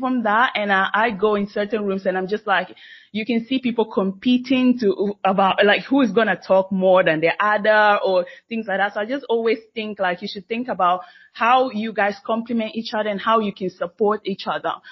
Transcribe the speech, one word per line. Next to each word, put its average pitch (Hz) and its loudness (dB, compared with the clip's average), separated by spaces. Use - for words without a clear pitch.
from 254 -2
that. 220 2
And 202 -2
I, 190 2
I 226 0
go 208 0
in 202 -2
certain 208 -4
rooms 190 -2
and 185 0
I'm 185 -4
just 208 -6
like, 185 0
you 214 -6
can 226 -2
see 262 -2
people 226 -2
competing 247 0
to, 202 0
about, 190 2
like, 196 2
who 277 2
is 233 2
gonna 214 2
talk 190 0
more 185 4
than 160 0
the 165 2
other 208 4
or 180 2
things 226 -6
like 190 -2
that. 202 -2
So 214 -6
I 208 -4
just 277 -6
always 226 0
think, 214 -8
like, 180 -2
you 202 -8
should 196 -14
think 240 -6
about 180 0
how 254 2
you 220 -6
guys 202 0
complement 226 -4
each 226 -10
other 214 -4
and 196 -6
how 226 2
you 202 -2
can 185 -6
support 208 -2
each 190 -8
other, 156 -4